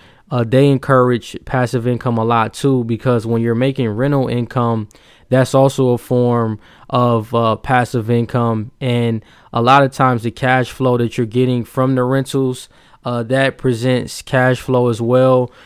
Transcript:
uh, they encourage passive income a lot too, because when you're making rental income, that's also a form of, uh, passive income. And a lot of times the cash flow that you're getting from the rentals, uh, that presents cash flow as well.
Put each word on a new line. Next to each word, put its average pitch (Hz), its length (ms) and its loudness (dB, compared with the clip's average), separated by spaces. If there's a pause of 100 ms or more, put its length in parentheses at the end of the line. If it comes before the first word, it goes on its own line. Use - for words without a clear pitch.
(300)
uh, 123 120 0
they 131 280 2
encourage 127 720 0
passive 127 420 -2
income 120 300 -2
a 113 80 0
lot 113 300 0
too, 135 300 0
because 117 420 -2
when 117 160 0
you're 117 120 0
making 131 360 0
rental 131 360 0
income, 117 600 -2 (400)
that's 131 260 2
also 135 360 4
a 120 80 0
form 120 600 0 (300)
of, 120 460 0
uh, 113 220 2
passive 120 540 -2
income. 117 600 -2 (100)
And 117 420 -2 (300)
a 120 80 -2
lot 131 220 6
of 135 100 0
times 127 300 0
the 117 80 -4
cash 127 400 0
flow 127 260 0
that 117 220 -2
you're 120 80 0
getting 123 380 -2
from 131 300 -2
the 127 100 0
rentals, 135 640 -2 (360)
uh, 120 200 -4
that 131 340 -2
presents 123 640 -2
cash 127 380 2
flow 123 280 0
as 113 120 -2
well. 127 500 2 (160)